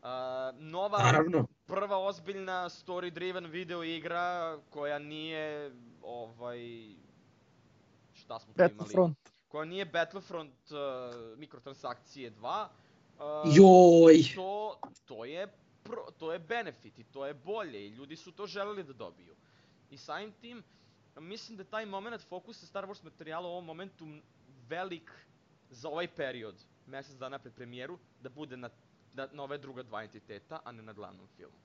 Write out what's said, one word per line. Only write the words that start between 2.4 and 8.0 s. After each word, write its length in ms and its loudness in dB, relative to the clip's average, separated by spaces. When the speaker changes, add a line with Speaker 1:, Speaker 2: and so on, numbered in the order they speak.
Speaker 1:
story-driven 760 -8
video 360 -10
igra 720 -6
koja 300 -6
nije, 720 -8
ovaj, 560 -12